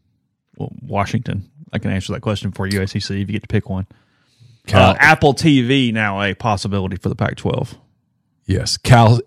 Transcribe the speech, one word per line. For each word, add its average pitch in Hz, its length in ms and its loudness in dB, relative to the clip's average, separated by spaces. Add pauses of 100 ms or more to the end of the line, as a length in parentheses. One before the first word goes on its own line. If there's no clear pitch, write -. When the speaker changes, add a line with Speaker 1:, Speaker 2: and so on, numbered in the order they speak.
(580)
Speaker 1:
Well, - 220 -8
Washington. 101 680 -4 (220)
I - 60 -2
can 98 120 -4
answer 95 240 -4
that - 80 -8
question 101 280 -4
for 95 160 -6
you, 98 140 -2
A 95 60 -2
C 107 120 -6
C, 98 220 -6
if 98 80 -6
you 101 60 -8
get 104 80 -6
to - 60 -16
pick 107 200 -2
one. 95 180 -6 (800)
Speaker 2:
Cal. 95 260 4
Speaker 1:
Uh, - 60 -2
Apple 151 360 4
T 143 280 4
V 127 300 0
now 104 300 -2
a 98 120 -2
possibility 95 640 -4
for - 140 -6
the - 40 -4
Pac-twelve. - 600 -4 (720)
Speaker 2:
Yes. - 300 -4
Cal, 120 500 6